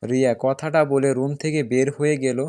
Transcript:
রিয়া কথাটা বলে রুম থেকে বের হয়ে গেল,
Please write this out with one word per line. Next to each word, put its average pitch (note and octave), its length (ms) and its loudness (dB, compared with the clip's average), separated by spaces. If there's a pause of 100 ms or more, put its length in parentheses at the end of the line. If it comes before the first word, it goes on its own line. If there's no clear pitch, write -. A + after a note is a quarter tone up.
রিয়া B2+ 340 2
কথাটা D3+ 460 0
বলে C#3 280 2
রুম C3+ 220 -2
থেকে D#3 280 -2
বের B2+ 280 0
হয়ে D3 260 0
গেল, C3 320 -2